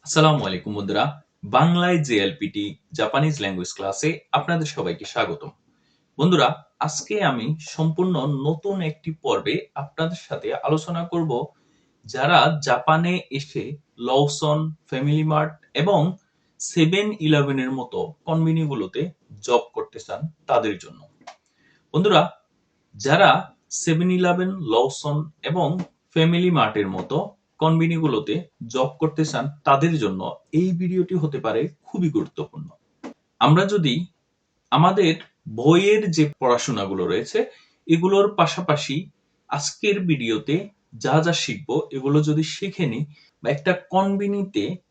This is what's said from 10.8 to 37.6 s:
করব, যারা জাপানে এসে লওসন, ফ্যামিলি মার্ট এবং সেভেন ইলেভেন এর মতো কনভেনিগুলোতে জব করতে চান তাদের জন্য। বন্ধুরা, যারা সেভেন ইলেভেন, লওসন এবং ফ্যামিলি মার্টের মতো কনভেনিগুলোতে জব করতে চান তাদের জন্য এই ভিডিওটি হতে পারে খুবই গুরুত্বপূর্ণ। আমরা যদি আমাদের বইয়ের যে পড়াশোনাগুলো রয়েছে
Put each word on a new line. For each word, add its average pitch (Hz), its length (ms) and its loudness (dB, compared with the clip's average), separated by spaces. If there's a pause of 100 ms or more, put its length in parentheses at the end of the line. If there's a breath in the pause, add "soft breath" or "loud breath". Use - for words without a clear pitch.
করব, 160 480 -4 (520)
যারা 147 580 2
জাপানে 165 560 2 (100)
এসে 135 480 -8 (200)
লওসন, 147 760 0 (160)
ফ্যামিলি 147 360 0
মার্ট 156 280 0 (220)
এবং 175 420 2 (440)
সেভেন 190 600 2
ইলেভেন 143 400 2
এর 127 120 -2
মতো 131 420 -6 (120)
কনভেনিগুলোতে 160 840 -2 (300)
জব 120 200 2 (120)
করতে - 260 -10
চান - 220 -10 (260)
তাদের 113 300 2
জন্য। - 240 -20 (920)
বন্ধুরা, 180 380 4 (640)
যারা 143 580 4 (160)
সেভেন 170 420 0
ইলেভেন, 180 380 2
লওসন 151 840 -2 (120)
এবং 160 340 0 (320)
ফ্যামিলি 170 420 2
মার্টের 110 380 2
মতো 113 480 -4 (220)
কনভেনিগুলোতে 160 760 0 (320)
জব 127 220 -2 (100)
করতে 156 260 0
চান 135 240 -6 (140)
তাদের 151 340 2
জন্য 95 380 -4 (160)
এই 180 200 2
ভিডিওটি 180 440 -2
হতে 147 240 -2
পারে 113 280 -2 (160)
খুবই 175 260 -2
গুরুত্বপূর্ণ। 80 580 -6 (720)
আমরা 156 260 6
যদি 175 400 0 (640)
আমাদের 170 420 4 (360)
বইয়ের 180 600 4
যে 151 280 2
পড়াশোনাগুলো 101 680 0
রয়েছে 120 380 0 (420 loud breath)